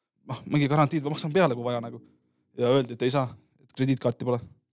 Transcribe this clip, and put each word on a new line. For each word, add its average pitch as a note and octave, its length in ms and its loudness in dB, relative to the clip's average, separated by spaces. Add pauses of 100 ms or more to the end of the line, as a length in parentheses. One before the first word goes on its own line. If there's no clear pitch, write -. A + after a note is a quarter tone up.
(280)
Noh, B2+ 180 -8
mingi C#3+ 220 2
garantiid D3+ 360 2
ma D3 60 -4
maksan D3+ 240 -4
peale, E3 200 4
kui A#2+ 120 -6
vaja A#2+ 160 -2
nagu. A#2+ 180 -14 (580)
Ja A#2+ 120 2
öeldi, C3 240 2
et A2+ 80 -6
ei B2 80 2
saa, C3+ 160 0 (340)
et - 140 -20
krediitkaarti C3 500 0
pole. A#2+ 140 -2 (340)